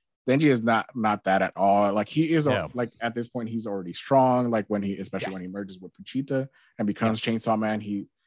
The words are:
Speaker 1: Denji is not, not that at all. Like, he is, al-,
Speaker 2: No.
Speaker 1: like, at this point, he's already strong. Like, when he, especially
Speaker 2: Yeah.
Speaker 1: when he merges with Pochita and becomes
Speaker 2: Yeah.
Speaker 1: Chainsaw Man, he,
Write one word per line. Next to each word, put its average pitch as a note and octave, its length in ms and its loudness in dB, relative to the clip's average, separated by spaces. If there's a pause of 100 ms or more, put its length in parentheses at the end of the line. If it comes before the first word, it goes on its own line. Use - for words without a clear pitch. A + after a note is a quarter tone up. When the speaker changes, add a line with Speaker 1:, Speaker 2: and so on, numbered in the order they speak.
(280)
Speaker 1:
Denji D3+ 220 4
is A#2+ 120 2
not, A2+ 220 2 (100)
not A2 300 0
that F#2+ 160 4
at F#2 160 -2
all. G2+ 380 4
Like, G#2 160 0
he D#3 240 2
is, D3+ 120 2
al-, C3+ 60 2
Speaker 2:
No. F2 220 -2
Speaker 1:
like, A#2+ 160 -4 (100)
at A#2 140 -4
this A#2 140 -6
point, A#2 200 -8
he's A2+ 180 -6
already F#2+ 280 -6
strong. B2+ 560 4
Like, A2 180 0
when G2+ 140 -2
he, G2 160 -4
especially F#2+ 320 -6
Speaker 2:
Yeah. F#2+ 60 -8
Speaker 1:
when F#2 40 -10
he F#2 80 -10
merges F#2+ 320 -12
with F2+ 140 -18
Pochita C3+ 540 -4 (300)
and G#2+ 80 -2
becomes A2 400 -2
Speaker 2:
Yeah. A#2 60 0
Speaker 1:
Chainsaw A2+ 260 0
Man, A2 220 -2
he, G2+ 280 -6 (180)